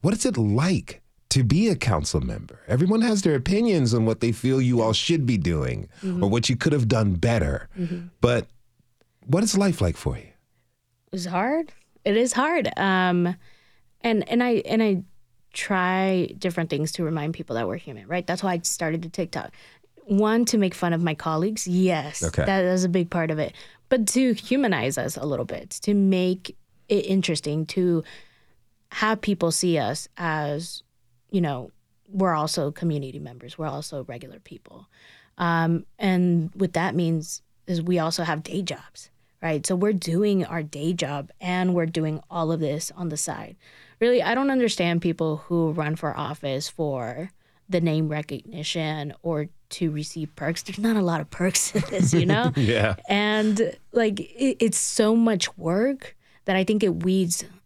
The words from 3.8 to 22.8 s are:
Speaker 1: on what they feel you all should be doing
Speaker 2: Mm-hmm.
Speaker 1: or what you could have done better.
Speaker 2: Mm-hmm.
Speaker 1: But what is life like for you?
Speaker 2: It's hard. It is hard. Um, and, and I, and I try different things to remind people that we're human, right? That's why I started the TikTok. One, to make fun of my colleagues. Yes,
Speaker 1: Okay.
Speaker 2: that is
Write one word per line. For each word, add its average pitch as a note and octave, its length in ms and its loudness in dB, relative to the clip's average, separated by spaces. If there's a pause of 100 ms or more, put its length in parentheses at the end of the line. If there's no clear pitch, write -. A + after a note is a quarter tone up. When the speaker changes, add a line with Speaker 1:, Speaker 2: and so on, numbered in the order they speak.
Speaker 1:
on A#2 140 4
what A2+ 140 0
they A#2 100 2
feel C3 320 2
you B2 180 4
all A2 120 4
should D#3 340 2
be A#2+ 100 2
doing D2 520 -2 (120)
Speaker 2:
Mm-hmm. F2+ 220 -2
Speaker 1:
or G2 80 2
what A#2 180 0
you C3 80 2
could D#3 160 2
have C3+ 140 2
done G#2+ 280 2
better. E2+ 640 0
Speaker 2:
Mm-hmm. F3 300 -6 (140)
Speaker 1:
But B2 260 2 (800)
what D#3+ 160 2
is G#3 160 2
life G3 220 2
like F2 160 2
for C2 200 -4
you? - 120 -16 (840)
Speaker 2:
It's F3+ 140 -6
hard. A#3+ 460 -2 (320)
It G#3 120 2
is A#3+ 160 2
hard. C#4+ 440 0
Um, F3+ 600 2 (640)
and, A3 280 0
and A#3+ 140 2
I, B3 120 2 (120)
and A3 160 0
I G3 220 2 (480)
try F#3 720 0 (120)
different E3+ 320 -2
things D3+ 220 -2
to F3 120 -4
remind D#3+ 300 -2
people D#3 200 -10
that A2+ 140 -2
we're G#2 80 -4
human, A2 320 -14
right? F3 180 -4
That's F3 160 -2
why F#3 120 0
I E3+ 100 -2
started E3 380 -4
the E3 60 -10
TikTok. - 440 -8 (540)
One, G#3+ 400 4
to A#3 120 2
make F#3 160 2
fun F3 180 0
of E3 120 2
my D#3 100 0
colleagues. E3+ 540 -2
Yes, F3 560 0
Speaker 1:
Okay. - 200 0
Speaker 2:
that F#3+ 200 2
is F3+ 180 2